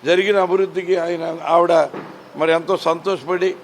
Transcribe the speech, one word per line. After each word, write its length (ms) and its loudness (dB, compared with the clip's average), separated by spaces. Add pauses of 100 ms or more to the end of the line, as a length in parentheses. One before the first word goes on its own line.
జరిగిన 280 4 (100)
అభివృద్ధికి 480 0 (100)
ఆయన, 180 -4 (320)
ఆవిడ 180 4 (680)
మరి 180 2
ఎంతో 160 -2 (140)
సంతోషపడి 640 -2 (120)